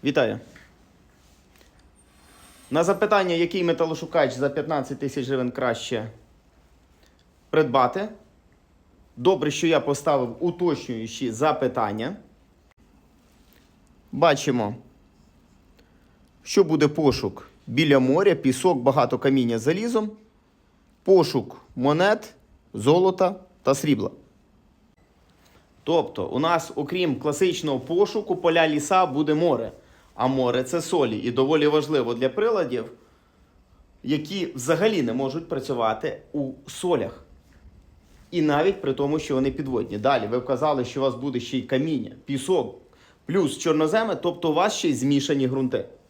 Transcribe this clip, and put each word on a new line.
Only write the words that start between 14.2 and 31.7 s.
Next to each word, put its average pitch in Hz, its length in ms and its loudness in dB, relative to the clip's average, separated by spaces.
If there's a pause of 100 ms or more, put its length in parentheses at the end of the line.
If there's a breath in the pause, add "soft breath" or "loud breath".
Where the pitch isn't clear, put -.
що - 220 2
буде 151 240 2
пошук 139 600 0 (180)
біля 139 320 4
моря, 156 360 4
пісок, 139 440 2
багато 127 400 2
каміння 123 400 2
з 110 40 -4
залізом, 214 480 0 (920)
пошук 165 540 4 (200)
монет, 170 580 2 (400)
золота 180 600 4 (280)
та 139 120 2
срібла. 123 360 0 (1700 soft breath)
Тобто 160 420 0
у - 120 -4
нас, 165 360 0
окрім 151 460 -2
класичного 151 600 0
пошуку 190 560 0
поля, 165 320 2
ліса, 156 380 2
буде 151 280 0
море. 135 380 0 (420 soft breath)
А 123 120 -2
море — 127 380 0
це 165 180 -4
солі. 135 360 0
І 120 120 -4
доволі 143 360 2
важливо 147 480 0